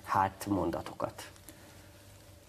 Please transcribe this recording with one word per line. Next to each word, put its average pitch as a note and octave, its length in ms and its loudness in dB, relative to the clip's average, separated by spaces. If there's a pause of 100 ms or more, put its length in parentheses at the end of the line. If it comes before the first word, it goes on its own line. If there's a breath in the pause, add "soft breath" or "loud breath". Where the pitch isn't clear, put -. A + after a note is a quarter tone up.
hát, F#2+ 440 4
mondatokat. E2+ 840 0 (1200 loud breath)